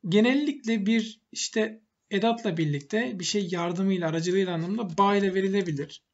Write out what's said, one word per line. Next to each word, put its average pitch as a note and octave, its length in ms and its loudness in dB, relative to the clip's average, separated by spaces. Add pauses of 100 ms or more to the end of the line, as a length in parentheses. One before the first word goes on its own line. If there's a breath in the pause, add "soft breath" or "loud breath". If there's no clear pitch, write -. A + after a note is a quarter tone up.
genellikle A3+ 760 2
bir A3 360 0 (100)
işte - 500 -4 (300)
edatla G#3+ 460 0
birlikte F3+ 640 -2
bir F3 40 -6
şey G3 280 -2
yardımıyla, F3 580 0
aracılığıyla F3+ 440 0
anlamında F3 440 -4
by G3+ 220 4
ile G3 140 2
verilebilir. F#3+ 720 -2 (100)